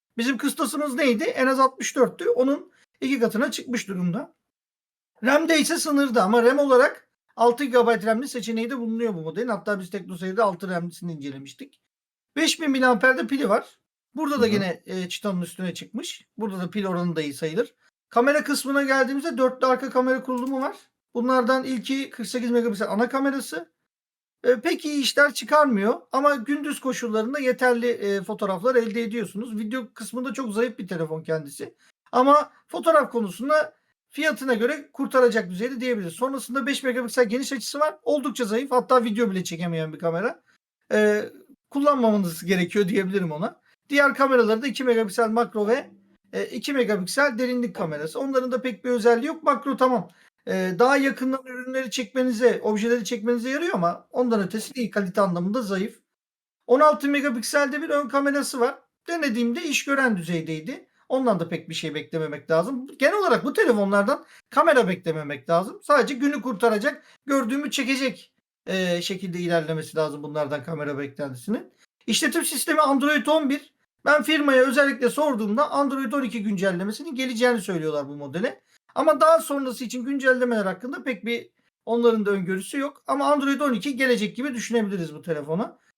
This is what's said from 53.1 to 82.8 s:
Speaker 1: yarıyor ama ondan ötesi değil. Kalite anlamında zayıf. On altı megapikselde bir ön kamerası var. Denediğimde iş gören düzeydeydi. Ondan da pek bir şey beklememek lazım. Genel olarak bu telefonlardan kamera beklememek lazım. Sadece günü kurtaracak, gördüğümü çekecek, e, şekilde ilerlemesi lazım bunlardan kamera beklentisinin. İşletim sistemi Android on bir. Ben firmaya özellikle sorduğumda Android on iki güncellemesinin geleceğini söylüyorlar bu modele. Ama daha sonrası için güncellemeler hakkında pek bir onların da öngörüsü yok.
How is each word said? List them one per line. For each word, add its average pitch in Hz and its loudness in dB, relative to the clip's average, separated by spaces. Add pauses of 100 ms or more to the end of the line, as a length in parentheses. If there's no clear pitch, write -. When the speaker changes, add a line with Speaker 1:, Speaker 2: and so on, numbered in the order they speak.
Speaker 1:
yarıyor 339 -2
ama 175 -2
ondan 240 0
ötesi 214 -6
değil. 240 -4
Kalite 196 -2
anlamında 190 0
zayıf. 196 -4 (680)
On 254 6
altı 302 6
megapikselde 285 0
bir 320 -6
ön 285 0
kamerası 277 0
var. 254 2 (300)
Denediğimde 262 -2
iş 294 -2
gören 269 2
düzeydeydi. 160 -6 (200)
Ondan 240 2
da 170 -6
pek 165 -8
bir 160 -10
şey 156 -6
beklememek 151 -6
lazım. 240 0 (120)
Genel 330 2
olarak 247 2
bu 285 -4
telefonlardan 202 2 (260)
kamera 285 6
beklememek 156 -4
lazım. 190 0
Sadece 269 4
günü 285 0
kurtaracak, 233 0 (240)
gördüğümü 277 0
çekecek, 262 -4 (340)
e, 180 -2
şekilde 185 -6
ilerlemesi 160 -2
lazım 151 -2
bunlardan 147 -4
kamera 147 -6
beklentisinin. 143 -8 (340)
İşletim 302 0
sistemi 311 0
Android 285 2
on 302 2
bir. 285 -6 (300)
Ben 285 4
firmaya 285 4
özellikle 262 2
sorduğumda 254 0
Android 269 0
on 285 0
iki 226 -4
güncellemesinin 202 -2
geleceğini 247 0
söylüyorlar 156 -4
bu 143 -12
modele. 147 -6 (340)
Ama 302 2
daha 320 8
sonrası 277 -4
için 240 -8
güncellemeler 254 2
hakkında 247 -6
pek 220 -6
bir 233 -6 (360)
onların 226 4
da 202 2
öngörüsü 190 -2
yok. 285 -6